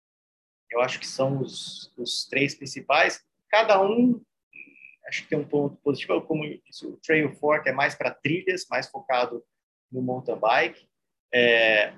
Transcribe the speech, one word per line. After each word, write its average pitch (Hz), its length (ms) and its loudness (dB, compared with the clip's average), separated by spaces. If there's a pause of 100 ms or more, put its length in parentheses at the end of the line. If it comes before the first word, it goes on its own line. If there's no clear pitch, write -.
(720)
Eu 120 100 -2
acho 131 180 -2
que - 80 -14
são 135 360 -2
os, - 540 -12
os - 300 -6
três 135 280 -2
principais. 143 680 0 (280)
Cada 208 320 4
um, 233 360 4 (880)
acho - 180 -8
que - 40 -20
tem 156 100 0
um 143 80 -4
ponto 143 360 -2
positivo, 160 400 0
como 156 220 -4
eu 151 200 -10
disse, - 220 -18
o - 160 -14
Trail 151 320 2
Fork 151 340 0
é 131 40 0
mais 143 220 0
pra 127 160 -4
trilhas, 180 600 -4
mais 127 180 -4
focado 120 540 -4 (500)
no 127 80 -6
mountain 127 380 -4
bike. 139 480 0 (480)
É, 113 640 4